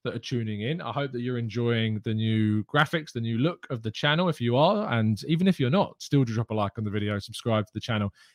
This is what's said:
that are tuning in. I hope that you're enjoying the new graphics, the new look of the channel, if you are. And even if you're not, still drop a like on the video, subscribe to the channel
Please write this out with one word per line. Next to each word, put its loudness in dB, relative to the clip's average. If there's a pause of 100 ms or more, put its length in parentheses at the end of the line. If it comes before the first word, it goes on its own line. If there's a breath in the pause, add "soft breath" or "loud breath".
that -6
are -6
tuning -4
in. -4
I -8
hope -4
that -6
you're -4
enjoying 0
the 0
new 4
graphics, 0
the -6
new -2
look 0
of -6
the -4
channel, 0
if -4
you 2
are. 2
And 2
even 2
if 2
you're 2
not, 0
still 2
drop -2
a -2
like -2
on -4
the -2
video, -2
subscribe -2
to -20
the -4
channel 0 (220 soft breath)